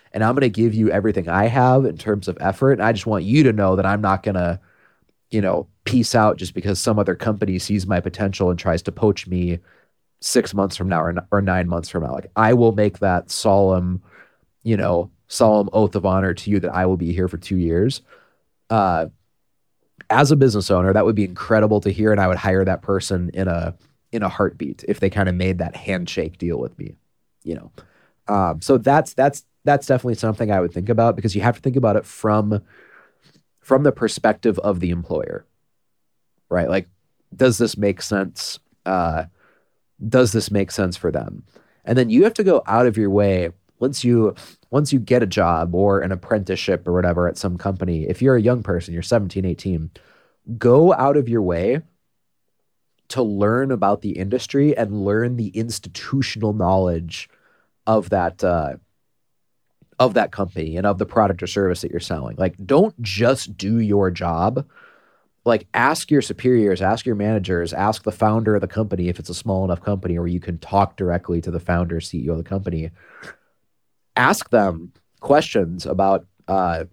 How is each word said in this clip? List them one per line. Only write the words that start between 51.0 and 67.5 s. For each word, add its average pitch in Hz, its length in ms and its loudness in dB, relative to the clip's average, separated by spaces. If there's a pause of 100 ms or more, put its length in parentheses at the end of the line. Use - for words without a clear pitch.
of 131 140 0
your 117 120 0
way 95 400 0 (1300)
to 127 140 -2
learn 110 480 0
about 101 300 0
the 104 100 -4
industry 127 640 0
and 104 300 -2
learn 117 320 0
the 110 120 -2
institutional 113 1040 -4
knowledge 90 760 -2 (580)
of 107 220 0
that, 90 340 -2
uh, 80 320 0 (1200)
of 127 160 2
that 113 180 0
company 85 460 -6
and 95 80 -2
of 101 120 0
the 104 80 -2
product 101 360 0
or 95 60 -8
service 92 340 -2
that 78 100 -8
you're 85 80 -6
selling. 65 380 -8
Like, 87 180 -2 (100)
don't 156 360 2
just 107 560 -2
do 107 220 -2
your 101 320 2
job. 90 560 -2 (800)
Like, 117 280 0
ask 135 380 0
your 143 100 4
superiors, 107 600 0
ask 101 240 -2
your 120 100 -2
managers, 95 580 -2